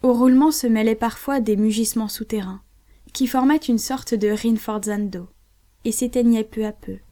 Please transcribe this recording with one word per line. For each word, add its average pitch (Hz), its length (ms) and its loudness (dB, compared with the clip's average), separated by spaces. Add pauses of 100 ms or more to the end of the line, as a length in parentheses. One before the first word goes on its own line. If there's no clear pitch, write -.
Au 254 100 4
roulement 254 380 6
se 302 160 -2
mêlaient 220 280 2
parfois 240 460 -4
des 214 160 0
mugissements 214 520 0
souterrains, 196 540 -8 (500)
qui 262 140 -2
formaient 262 300 2
une 247 220 0
sorte 262 360 -4
de 208 140 0
rinforzando, 208 1000 -2 (560)
et 233 80 -2
s'éteignaient 233 520 2
peu 220 220 -6
à 214 60 -6
peu 190 260 -14 (140)